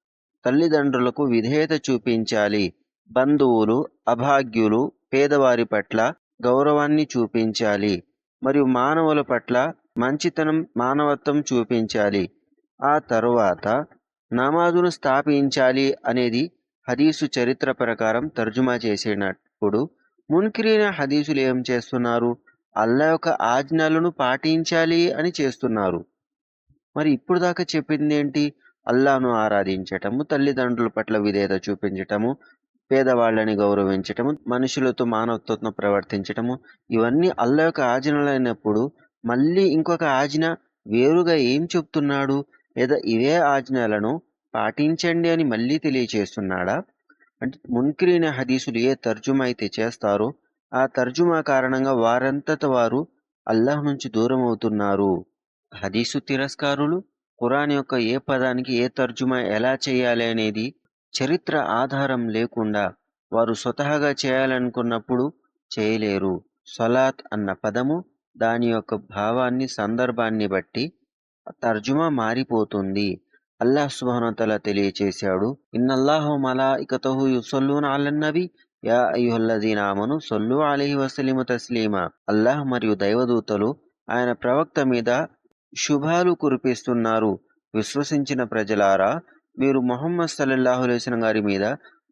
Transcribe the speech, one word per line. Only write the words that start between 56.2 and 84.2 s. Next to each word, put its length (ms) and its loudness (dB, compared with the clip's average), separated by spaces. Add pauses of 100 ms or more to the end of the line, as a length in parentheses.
ఖురాన్ 320 0
యొక్క 220 -2
ఏ 240 0
పదానికి 560 -2
ఏ 140 0
తర్జుమా 520 -2
ఎలా 380 0 (100)
చేయాలి 360 0
అనేది 500 -2 (480)
చరిత్ర 340 -2
ఆధారం 720 -2
లేకుండా 640 -2 (400)
వారు 200 0
స్వతహాగా 580 -2
చేయాలనుకున్నప్పుడు 1200 -2 (460)
చేయలేరు. 640 -2 (220)
సలాత్ 560 0 (100)
అన్న 200 -4
పదము 520 -4 (320)
దాని 300 0
యొక్క 280 -2
భావాన్ని, 760 -4
సందర్భాన్ని 800 -2
బట్టి 460 -4 (720)
తర్జుమా 460 0
మారిపోతుంది. 1120 -2 (400)
అల్లాహ్ 300 2
సుబ్హానహు 400 -2
వ 20 -8
తఆలా 240 0
తెలియచేశాడు, 1000 -2 (180)
"ఇన్నల్లాహ 540 2
వమలాయికతహు 1000 -2
యుసల్లూన 600 0
అలన్ 340 -2
నబి, 300 -2 (340)
యా 300 2
అయ్యుహల్లజీన 640 0
ఆమను 400 -2
సల్లు 380 -2
అలైహి 380 0
వసల్లిము 480 -2
తస్లీమా." 640 -2 (200)
అల్లాహ్ 380 2
మరియు 280 0
దైవదూతలు 840 0 (340)
ఆయన 220 0